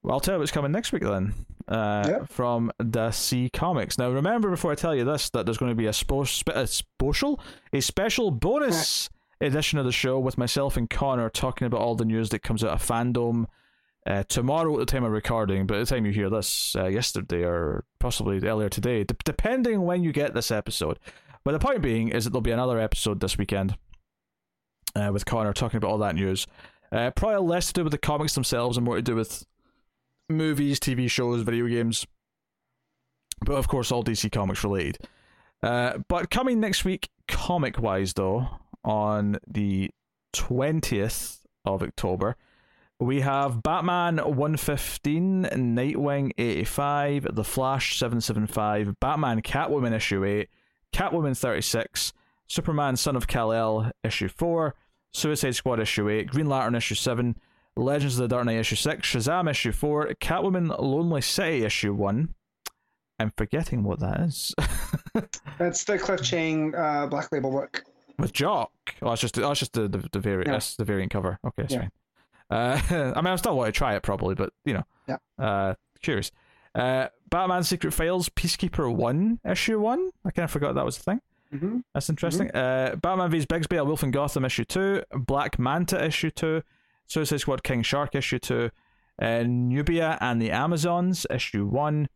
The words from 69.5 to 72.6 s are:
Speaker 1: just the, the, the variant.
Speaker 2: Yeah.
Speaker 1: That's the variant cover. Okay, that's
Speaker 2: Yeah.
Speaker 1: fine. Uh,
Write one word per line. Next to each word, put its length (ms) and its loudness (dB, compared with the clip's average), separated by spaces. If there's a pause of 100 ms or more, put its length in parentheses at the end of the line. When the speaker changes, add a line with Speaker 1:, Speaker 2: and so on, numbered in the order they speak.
Speaker 1:
just 120 -4
the, 160 0
the, 240 -2
the 60 0
variant. 300 0
Speaker 2:
Yeah. 60 2
Speaker 1:
That's 220 -4
the 80 -2
variant 280 0
cover. 320 -2
Okay, 180 -4
that's 120 -4
Speaker 2:
Yeah. 60 -2
Speaker 1:
fine. 100 -6 (600)
Uh, 640 0